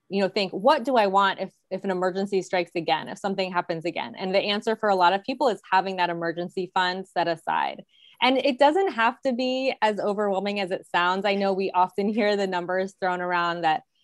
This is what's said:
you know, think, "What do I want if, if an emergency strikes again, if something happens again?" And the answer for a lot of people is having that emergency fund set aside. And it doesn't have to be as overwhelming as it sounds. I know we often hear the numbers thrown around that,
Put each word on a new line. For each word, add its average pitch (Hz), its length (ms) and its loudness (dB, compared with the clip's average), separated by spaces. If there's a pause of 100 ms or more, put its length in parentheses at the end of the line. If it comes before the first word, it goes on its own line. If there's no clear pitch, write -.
you 196 140 -2
know, 185 60 2
think, 196 240 -2
"What 233 320 2
do 254 120 0
I 208 120 4
want 190 320 2
if, 190 120 -8 (180)
if 190 140 -8
an 196 60 -2
emergency 185 500 0
strikes 175 340 -2
again, 160 340 -2
if - 100 -12
something 190 340 -4
happens 175 320 -4
again?" 139 320 -6
And 185 180 -4
the 196 40 4
answer 208 380 -2
for 214 120 -2
a 196 80 4
lot 180 160 6
of 196 120 0
people 262 240 -2
is 196 120 -2 (100)
having 190 260 2
that 175 120 0
emergency 175 640 -4
fund 185 340 -2
set 170 220 0
aside. - 560 -4 (380)
And 262 160 4
it 269 200 0
doesn't 311 340 4
have 226 300 0
to 269 120 0
be 254 480 -2
as 214 180 0
overwhelming 202 600 -2
as 185 100 -4
it - 160 -6
sounds. 185 400 0
I 202 80 2
know 196 180 2
we 190 200 -2
often 185 360 0
hear 208 280 2
the 202 100 0
numbers 185 520 -2
thrown 180 220 -2
around 175 420 0
that, 156 200 2 (220)